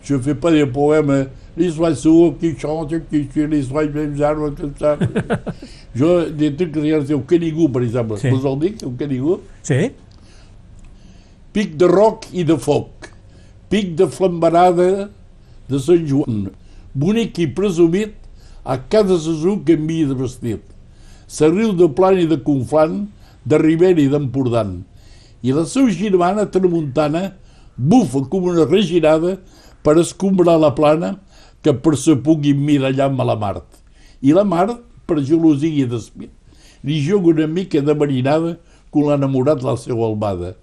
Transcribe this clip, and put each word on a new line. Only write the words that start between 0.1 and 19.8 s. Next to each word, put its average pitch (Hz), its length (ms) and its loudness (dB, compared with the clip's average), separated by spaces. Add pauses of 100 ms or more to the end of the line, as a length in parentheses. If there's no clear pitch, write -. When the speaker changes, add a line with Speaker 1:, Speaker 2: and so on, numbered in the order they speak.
Speaker 1:
fais 135 160 -2
pas 170 160 -2
des 151 160 4
poèmes, 139 600 0 (280)
les 170 220 -2
oiseaux 165 640 4
qui 165 180 -2
chantent, 156 380 -6 (140)
qui 147 180 -2
tuent 151 220 -2
les 143 200 -2
oiseaux, 147 240 -2
les 147 300 -4
arbres, 151 320 -2
tout 143 180 -10
ça. 147 220 0 (500)
Speaker 2:
<laughs> - 500 -14
Speaker 1:
Jo, 165 300 2
des 147 300 -2
trucs 156 200 -4
réalistes, 151 360 -2
el 139 140 -2
Canigó, 165 440 0
per 123 140 -2
exemple. 113 340 -4
Speaker 2:
Sí. 123 120 -2
Speaker 1:
Us 131 160 0
el 135 140 -2
dic, 196 240 -4
el 127 120 -8
Canigó? 143 460 -4 (180)
Speaker 2:
Sí. 160 320 -2 (1600)
Speaker 1:
Pic 190 260 -4
de 175 140 4
roc 202 400 2
i 180 160 -4
de 156 120 2
foc, - 500 -4 (580)
pic 185 300 -2
de 180 120 2
flambarada 180 1000 2 (560)
de 139 180 -4
Sant 165 240 2
Joan, 135 380 -2 (460)
bonic 180 500 -2
i 165 80 0
presumit, 185 680 0 (460)
a 131 180 -6
cada 196 400 2
sason 165 460 -2
canvia 156 460 0